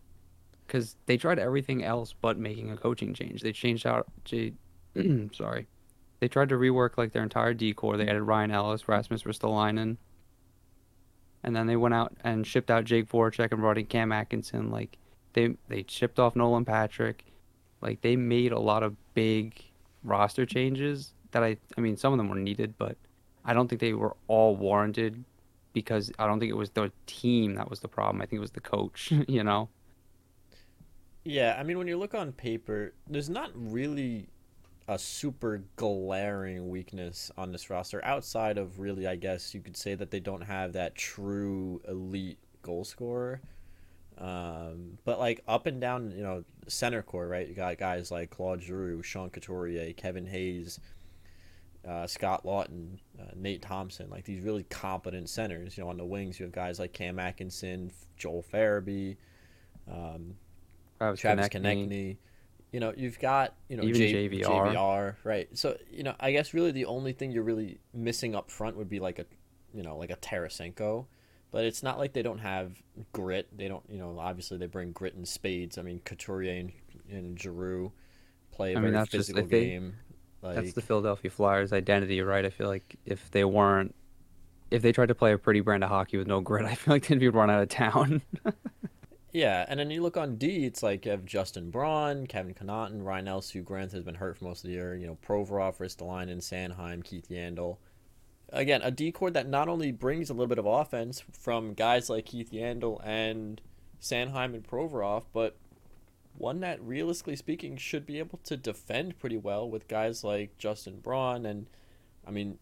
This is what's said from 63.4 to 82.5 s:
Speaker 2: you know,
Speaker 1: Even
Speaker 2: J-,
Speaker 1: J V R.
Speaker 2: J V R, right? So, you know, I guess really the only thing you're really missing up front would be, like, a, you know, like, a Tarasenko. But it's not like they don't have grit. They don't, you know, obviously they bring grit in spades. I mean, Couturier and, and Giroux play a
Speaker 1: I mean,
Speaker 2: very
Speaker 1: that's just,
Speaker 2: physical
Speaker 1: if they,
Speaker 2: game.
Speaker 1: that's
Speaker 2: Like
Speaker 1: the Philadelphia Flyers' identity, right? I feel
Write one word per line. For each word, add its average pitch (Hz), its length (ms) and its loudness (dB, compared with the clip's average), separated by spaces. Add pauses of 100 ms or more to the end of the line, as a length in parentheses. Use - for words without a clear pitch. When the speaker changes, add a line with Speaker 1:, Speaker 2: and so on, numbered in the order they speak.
Speaker 2:
you 127 80 -6
know, 107 60 0
Speaker 1:
Even 113 100 4
Speaker 2:
J-, 113 180 6
Speaker 1:
J 101 180 2
V 98 140 -2
R. 95 220 4
Speaker 2:
J 104 60 4
V 107 40 2
R, 98 480 0
right? 104 320 -2
So, 131 220 -2 (140)
you 151 120 -10
know, 135 160 -4
I 135 120 2
guess 147 240 2
really 170 160 4
the 131 140 -2
only 131 280 -4
thing 131 180 -6
you're 117 120 0
really 110 360 -2 (140)
missing 117 420 -4
up - 140 -6
front 110 280 -6
would 104 120 -8
be, 101 100 -4
like, 92 200 -4
a, 87 60 -10 (480)
you 104 100 -8
know, 78 120 -8
like, 85 140 -8
a 90 80 -8
Tarasenko. 104 880 -6 (440)
But 113 140 -2
it's 113 180 -2
not 131 160 -4
like 139 140 -2
they 123 120 -2
don't 110 160 -4
have 95 340 -4 (400)
grit. 92 340 -2 (100)
They 98 120 -6
don't, 95 200 -10
you 104 80 -12
know, 87 220 -8
obviously 90 380 -6
they 87 80 -4
bring 90 260 -6
grit 92 240 -6
in 90 100 -10
spades. 90 520 -6
I 90 40 -8
mean, 87 220 -10
Couturier 92 560 -6
and, 90 140 -8 (360)
and 87 300 -10
Giroux 92 540 -6 (580)
play 95 220 -2
a 92 40 0
Speaker 1:
I 113 40 2
mean, 107 100 4
Speaker 2:
very - 20 4
Speaker 1:
that's 107 160 2
just, 101 200 0
Speaker 2:
physical 98 160 2
Speaker 1:
if 87 40 -8
they, 117 180 6
Speaker 2:
game. 92 280 -6 (560)
Speaker 1:
that's 90 160 -2
Speaker 2:
Like 90 60 -8
Speaker 1:
the 120 80 -2
Philadelphia 104 500 0
Flyers' 98 400 4
identity, 98 500 4
right? 98 220 2
I 95 60 0
feel 104 180 -2